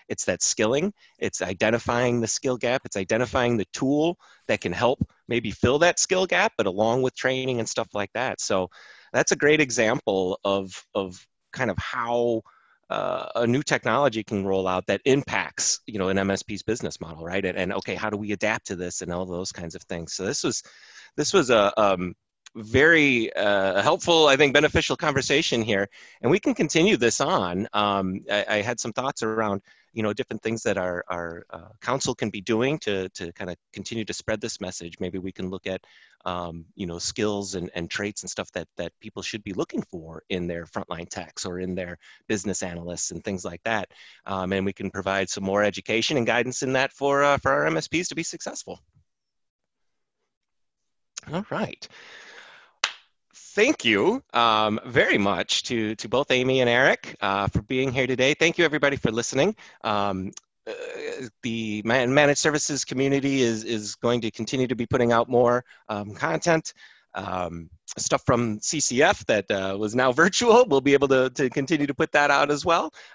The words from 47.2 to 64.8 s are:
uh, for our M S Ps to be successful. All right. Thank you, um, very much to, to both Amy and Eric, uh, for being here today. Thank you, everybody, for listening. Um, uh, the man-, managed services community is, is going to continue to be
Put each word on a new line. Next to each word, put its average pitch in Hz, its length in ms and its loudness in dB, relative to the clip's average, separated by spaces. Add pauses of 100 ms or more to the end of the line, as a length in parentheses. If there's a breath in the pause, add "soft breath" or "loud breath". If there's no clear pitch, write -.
uh, 143 160 4
for 135 140 0
our 147 140 2
M 160 100 0
S 156 100 -4
Ps 175 220 -2
to - 80 -8
be 165 80 -6
successful. - 560 -12 (2500)
All 190 160 -6
right. - 380 -6 (1700 loud breath)
Thank 254 320 2
you, 123 380 4 (100)
um, 107 540 4
very 156 320 2
much 98 460 0
to, 110 320 -2
to - 120 -12
both 123 220 0
Amy 131 300 4
and 123 100 4
Eric, 135 500 2
uh, 98 280 0
for - 140 -2
being 131 280 -2
here 127 160 0
today. 127 260 2
Thank 160 260 2
you, 170 60 6
everybody, 143 320 2
for - 140 0
listening. 131 460 0 (260 loud breath)
Um, 101 480 -2 (380)
uh, - 40 -8 (720)
the 113 420 -4
man-, 123 300 2
managed 143 240 4
services - 460 0
community 135 580 0
is, 113 220 0
is 104 320 -6
going 120 240 0
to 110 100 -4
continue 127 380 -2
to 127 80 -2
be 117 100 -4